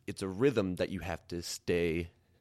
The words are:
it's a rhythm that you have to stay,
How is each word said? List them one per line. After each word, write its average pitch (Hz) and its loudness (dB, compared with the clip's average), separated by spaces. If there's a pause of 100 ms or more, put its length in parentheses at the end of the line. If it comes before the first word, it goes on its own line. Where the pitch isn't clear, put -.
it's - -10
a 98 -2
rhythm 95 2
that 90 0
you 92 -4
have 85 -8
to 87 -6
stay, 85 0 (300)